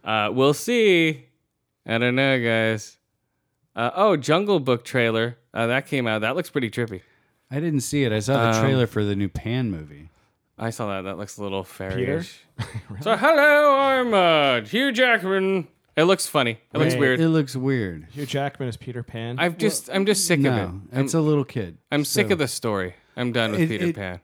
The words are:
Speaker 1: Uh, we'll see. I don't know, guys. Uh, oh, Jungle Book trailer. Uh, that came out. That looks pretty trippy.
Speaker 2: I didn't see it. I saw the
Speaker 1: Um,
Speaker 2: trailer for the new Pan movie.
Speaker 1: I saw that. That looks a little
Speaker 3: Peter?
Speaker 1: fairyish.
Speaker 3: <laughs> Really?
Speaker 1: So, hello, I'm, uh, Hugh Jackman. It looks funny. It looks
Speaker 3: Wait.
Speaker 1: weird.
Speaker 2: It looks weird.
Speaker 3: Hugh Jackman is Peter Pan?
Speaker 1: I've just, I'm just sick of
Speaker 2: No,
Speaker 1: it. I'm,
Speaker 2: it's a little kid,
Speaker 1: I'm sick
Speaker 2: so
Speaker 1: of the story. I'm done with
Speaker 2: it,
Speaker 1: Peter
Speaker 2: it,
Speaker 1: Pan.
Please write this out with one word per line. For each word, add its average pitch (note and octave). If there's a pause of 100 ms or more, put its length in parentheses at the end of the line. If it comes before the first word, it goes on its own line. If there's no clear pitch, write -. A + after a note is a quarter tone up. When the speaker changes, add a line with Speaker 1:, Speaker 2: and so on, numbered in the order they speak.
Speaker 1:
Uh, G#2+
we'll C3+
see. F3+ (600)
I A2+
don't B2
know, C3+
guys. A2+ (760)
Uh, A#2
oh, F#3+
Jungle E3+
Book B2
trailer. A#2 (140)
Uh, A#2
that C3
came C3
out. A2
That A#2
looks F3
pretty B2
trippy. G2+ (500)
Speaker 2:
I C#3
didn't D#3
see C#3+
it. A2
I G#2+
saw B2+ (180)
the A2
Speaker 1:
Um, A2
Speaker 2:
trailer C3
for G#2+
the G2+
new G2
Pan A#2+
movie. D#2 (460)
Speaker 1:
I A2+
saw A2
that. F#2+
That F#2
looks G2+
a G#2
little G2
Speaker 3:
Peter? F#2+
Speaker 1:
fairyish. C#3 (160)
Speaker 3:
<laughs> A2+ (200)
Really? G#2
Speaker 1:
So, G#3
hello, D4
I'm, C4
uh, D3+
Hugh A#3+
Jackman. F#3+ (300)
It D#3
looks F#3
funny. A#2 (120)
It -
looks B2+
Speaker 3:
Wait. B2+
Speaker 1:
weird. C3
Speaker 2:
It E3
looks D3+
weird. G#2+
Speaker 3:
Hugh C#3+
Jackman C#3
is A2
Peter A#2+
Pan? A#2
Speaker 1:
I've E3+
just, G3+
I'm F#3+
just G3
sick E3+
of C#3
Speaker 2:
No, C3
Speaker 1:
it. G#2
I'm, F#2
Speaker 2:
it's C3+
a E3
little D3+
kid, F#2 (120)
Speaker 1:
I'm D3
sick G#3
Speaker 2:
so G3
Speaker 1:
of E3
the C#3+
story. G2 (220)
I'm B2
done A2+
with F3
Speaker 2:
it, D#3+
Speaker 1:
Peter F3
Speaker 2:
it, E3+
Speaker 1:
Pan. F#2